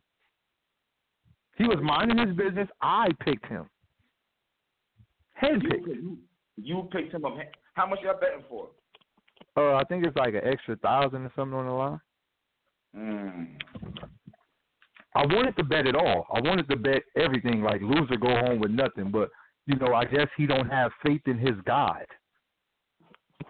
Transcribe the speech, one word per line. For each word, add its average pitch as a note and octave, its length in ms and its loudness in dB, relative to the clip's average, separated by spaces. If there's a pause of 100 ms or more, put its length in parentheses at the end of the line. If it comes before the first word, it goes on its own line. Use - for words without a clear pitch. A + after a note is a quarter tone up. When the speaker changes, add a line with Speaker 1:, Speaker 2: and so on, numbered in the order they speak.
(1600)
Speaker 1:
He A3 80 4
was A3 160 2
minding E3+ 440 2
his F#3 100 -2
business. F#3+ 340 -2 (120)
I F#3+ 280 2 (100)
picked C3 280 -4
him. F2 220 -10 (1700)
Handpicked. A3+ 460 2
Speaker 2:
You, D#3+ 60 -6
you, D3+ 240 -10 (400)
you F3 340 -6
picked F#3 220 -6
him D#3+ 120 -6
up. B2+ 120 -8 (360)
How F#3 140 0
much F#3+ 160 -4
y'all F#3+ 160 -2
betting D#3 300 -2
for? G2 200 -14 (840)
Speaker 1:
Uh, C#3+ 200 4
I C3+ 80 4
think F3 220 -2
it's D3 120 -2
like B2 160 2
an G2+ 120 0
extra B2 320 -2
thousand C3 460 0
or B2 120 -10
something C3+ 220 -4
on C3 80 -4
the B2+ 60 -6
line. C#3 280 -4 (960)
Speaker 2:
Mm. G2+ 520 -8 (1700)
Speaker 1:
I C#3+ 100 4
wanted A3 320 2
to E3+ 60 0
bet D3 240 2
it B2+ 80 2
all. C3+ 380 2
I - 60 0
wanted D#3 300 2
to C#3 60 2
bet C3 260 2 (140)
everything, B2 480 2
like, G#2 180 2
loser B2+ 360 2
go A#2+ 120 2
home B2 300 2
with G#2+ 120 2
nothing. A2+ 400 0
But, G#2 180 0 (360)
you C#3 100 0
know, B2+ 200 2
I A#2 100 2
guess C#3+ 220 2 (100)
he D3 80 2
don't C3+ 240 2
have B2+ 220 2 (120)
faith D3+ 220 2
in B2+ 140 0
his B2 160 2 (100)
God. A#2+ 400 0 (1400)